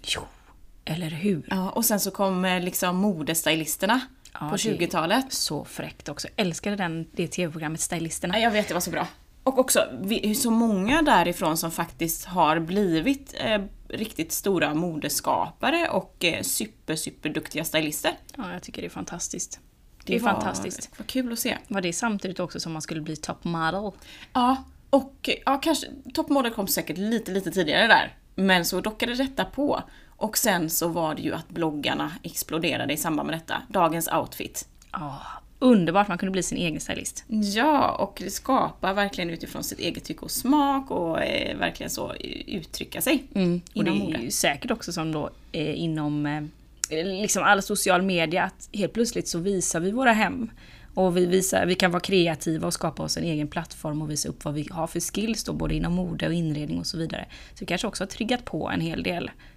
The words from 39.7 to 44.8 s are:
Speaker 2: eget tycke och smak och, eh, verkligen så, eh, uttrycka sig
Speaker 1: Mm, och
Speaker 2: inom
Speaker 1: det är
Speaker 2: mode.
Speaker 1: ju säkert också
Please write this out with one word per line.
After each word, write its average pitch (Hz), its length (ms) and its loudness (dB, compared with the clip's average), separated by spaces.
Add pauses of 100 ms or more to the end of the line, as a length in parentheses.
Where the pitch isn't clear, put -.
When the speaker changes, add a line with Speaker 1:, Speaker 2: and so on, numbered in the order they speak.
Speaker 2:
eget - 260 -4
tycke - 200 -8
och 160 60 -10
smak 277 600 2
och, 175 320 0
eh, - 360 -2
verkligen 170 320 -2
så, - 220 -6
eh, - 440 -8
uttrycka - 440 -8
sig 269 240 2 (100)
Speaker 1:
Mm, 175 260 2 (100)
och - 60 -8
Speaker 2:
inom 202 220 2
Speaker 1:
det 202 60 0
är - 20 -2
Speaker 2:
mode. 156 120 -2
Speaker 1:
ju 117 120 -4
säkert - 400 0
också 220 220 -4